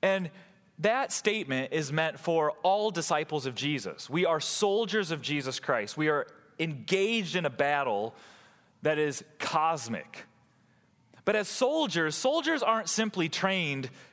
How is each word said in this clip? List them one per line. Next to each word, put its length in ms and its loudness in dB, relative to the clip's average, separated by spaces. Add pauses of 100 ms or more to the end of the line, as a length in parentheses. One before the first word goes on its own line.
And 300 2 (480)
that 320 2
statement 600 0
is 200 -2
meant 280 0
for 320 2 (120)
all 280 2
disciples 540 0
of 100 -4
Jesus. 540 -4
We 160 2
are 140 2
soldiers 720 0
of 100 -4
Jesus 380 -4
Christ. 380 -2
We 120 2
are 180 2 (320)
engaged 760 0
in 100 0
a 40 2
battle 680 0 (680)
that 160 2
is 260 0 (160)
cosmic. 880 -2 (1000)
But 100 2
as 120 0
soldiers, 680 2
soldiers 460 0
aren't 280 2
simply 400 0
trained 600 -2 (240)